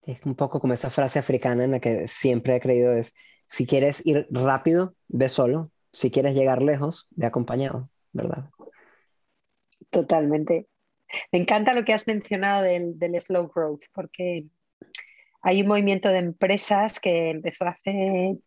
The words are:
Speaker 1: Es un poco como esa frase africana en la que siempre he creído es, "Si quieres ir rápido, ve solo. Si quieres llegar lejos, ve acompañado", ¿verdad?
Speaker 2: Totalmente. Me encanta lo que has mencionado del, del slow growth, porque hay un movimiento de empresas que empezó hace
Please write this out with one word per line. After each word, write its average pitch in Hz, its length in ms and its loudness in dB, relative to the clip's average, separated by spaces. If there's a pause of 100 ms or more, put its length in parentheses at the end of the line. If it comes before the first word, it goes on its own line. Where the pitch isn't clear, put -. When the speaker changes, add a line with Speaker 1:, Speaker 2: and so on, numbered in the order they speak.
Speaker 1:
Es 131 200 -12
un 135 120 -4
poco 139 240 -2
como 127 140 0
esa 120 180 -4
frase 139 260 0
africana 123 460 0
en 131 80 2
la 127 80 0
que 113 280 -2
siempre 123 480 0
he 123 60 0
creído 123 320 4
es, 117 220 -2 (320)
"Si - 180 -4
quieres 143 400 2
ir 151 240 2
rápido, 135 640 0 (140)
ve 123 220 0
solo. 147 420 0 (220)
Si - 180 -2
quieres 135 240 2
llegar 131 260 2
lejos, 147 500 -2
ve 131 140 -4
acompañado", 127 640 -4 (240)
¿verdad? - 380 -6 (1400)
Speaker 2:
Totalmente. 160 760 0 (640)
Me 180 80 2
encanta 214 340 2
lo 233 120 -2
que 220 80 2
has 214 140 -2
mencionado 202 540 -2
del, 175 380 0
del 175 200 -2
slow 175 280 -2
growth, 151 360 -4 (100)
porque 175 520 -8 (960)
hay 190 200 4
un 196 60 2
movimiento 202 420 2
de 185 100 4
empresas 196 800 0
que 170 300 0
empezó 160 360 -6
hace 190 800 -2